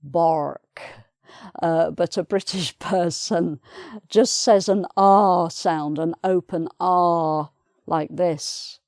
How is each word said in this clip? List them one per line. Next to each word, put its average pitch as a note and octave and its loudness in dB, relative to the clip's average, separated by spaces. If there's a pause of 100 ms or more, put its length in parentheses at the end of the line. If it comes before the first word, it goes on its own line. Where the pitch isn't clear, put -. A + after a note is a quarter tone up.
bark, D#3 -2 (800)
uh, E3 2
but E3 -4
a F#3 -2
British F#3+ -4
<laughs> - -
person F3 -2 (480)
just A3+ 2
says G3+ 4
an F#3+ 0 (100)
R G3 6
sound, D#3 -2
an D#3+ -2 (100)
open F3+ -2 (100)
R, E3+ 2 (360)
like D#3 -2
this. - -4